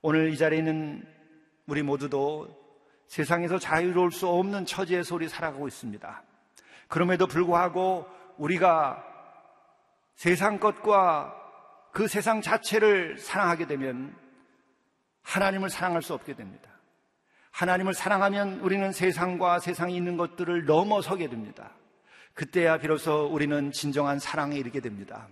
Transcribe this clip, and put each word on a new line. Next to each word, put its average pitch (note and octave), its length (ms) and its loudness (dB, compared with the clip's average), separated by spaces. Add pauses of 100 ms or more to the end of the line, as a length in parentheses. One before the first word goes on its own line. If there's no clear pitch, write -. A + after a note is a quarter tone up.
오늘 D#3+ 280 2
이 D#3 60 -4
자리에 D#3+ 220 2
있는 D#3 440 -4 (640)
우리 D3 160 -2
모두도 C#3+ 680 -2 (580)
세상에서 E3+ 520 -2
자유로울 F3 540 2
수 F#3 160 -4
없는 F#3+ 380 0
처지에서 F3 480 -2
우리 E3 160 -4
살아가고 D3 360 -6
있습니다. - 560 -12 (680)
그럼에도 F3 380 2
불구하고 F3 800 2 (300)
우리가 D#3+ 680 2 (1120)
세상 F#3+ 440 2
것과 F#3+ 760 2 (580)
그 G#3+ 140 0
세상 G#3+ 360 0
자체를 G3+ 760 2
사랑하게 E3+ 480 0
되면 C3+ 480 -6 (1080)
하나님을 F#3+ 480 0
사랑할 F3 320 -2
수 - 100 -8
없게 C#3 220 -10
됩니다. G#2 360 -18 (800)
하나님을 F#3 440 0
사랑하면 G3 680 0
우리는 F#3+ 320 0
세상과 F3 680 0
세상에 F3+ 360 -4
있는 F3 220 -2
것들을 E3+ 480 -2
넘어서게 F3+ 640 2
됩니다. A2 420 -12 (640)
그때야 D#3+ 440 2
비로소 D3+ 480 0
우리는 D3 460 0
진정한 C#3+ 460 -2
사랑에 D3 400 -4
이르게 B2+ 220 -6
됩니다. G#2+ 500 -12